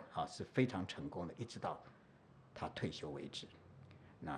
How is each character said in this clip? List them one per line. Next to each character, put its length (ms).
啊， 100
是 180
非 220
常 220
成 200
功 200
的， 100
一 80
直 140
到 200
他 140
退 220
休 200
为 160
止。 180
那 180